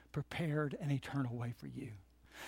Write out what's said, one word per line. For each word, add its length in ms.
prepared 640
an 160
eternal 460
way 160
for 140
you. 260